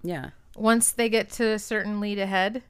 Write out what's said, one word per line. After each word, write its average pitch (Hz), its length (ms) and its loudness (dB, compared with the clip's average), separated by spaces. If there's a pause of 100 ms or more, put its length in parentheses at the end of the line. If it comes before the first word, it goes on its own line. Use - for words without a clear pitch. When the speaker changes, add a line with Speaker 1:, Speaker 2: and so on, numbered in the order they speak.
Speaker 1:
Yeah. 170 280 -6 (260)
Speaker 2:
once 226 380 2
they 233 160 0
get 220 220 2
to - 160 -2
a 214 120 0
certain 208 400 -4
lead 208 200 -4
ahead, 196 500 0